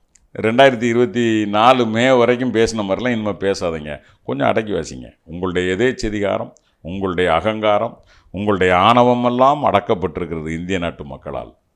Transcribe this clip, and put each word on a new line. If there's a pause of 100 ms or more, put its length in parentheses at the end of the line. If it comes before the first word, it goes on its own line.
(360)
ரெண்டாயிரத்தி
இருபத்தி
நாலு
மே
வரைக்கும்
பேசின
மாதிரிலாம்
இனிமே
பேசாதீங்க, (340)
கொஞ்சம்
அடக்கி
வாசிங்க. (160)
உங்களுடைய
எதேச்சதிகாரம், (300)
உங்களுடைய
அகங்காரம், (380)
உங்களுடைய
ஆணவமெல்லாம்
அடக்கப்பட்டிருக்கிறது
இந்திய
நாட்டு
மக்களால்." (240)